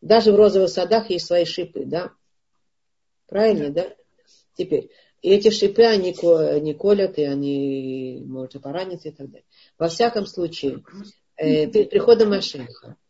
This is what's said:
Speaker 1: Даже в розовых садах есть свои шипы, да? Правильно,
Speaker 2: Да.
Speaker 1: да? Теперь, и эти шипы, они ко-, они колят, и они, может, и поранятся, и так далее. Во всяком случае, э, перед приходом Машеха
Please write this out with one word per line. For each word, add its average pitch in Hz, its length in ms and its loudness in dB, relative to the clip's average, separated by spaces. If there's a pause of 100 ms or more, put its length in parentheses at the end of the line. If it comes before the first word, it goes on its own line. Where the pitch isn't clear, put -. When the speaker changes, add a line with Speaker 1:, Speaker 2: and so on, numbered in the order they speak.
Speaker 1:
Даже 220 300 4
в 202 40 6
розовых 196 340 4
садах 214 400 -2
есть 175 160 -4
свои 175 200 0
шипы, - 400 -10
да? 170 260 -8 (1160)
Правильно, 196 420 0
Speaker 2:
Да. 160 140 -4
Speaker 1:
да? - 120 -12 (600)
Теперь, - 360 -4 (300)
и 175 80 -2
эти 202 200 4
шипы, 202 340 2
они 196 300 2
ко-, 160 360 4
они 147 240 -2
колят, 202 440 0
и 151 60 0
они, 139 1040 -6
может, 131 300 -12
и 139 40 -16
поранятся, 165 500 -10
и - 20 -18
так 139 180 -18
далее. - 160 -20 (340)
Во 165 80 -2
всяком 226 380 -2
случае, 160 580 -8 (540)
э, 156 300 0
перед 208 220 0
приходом 220 400 4
Машеха 127 680 -8 (120)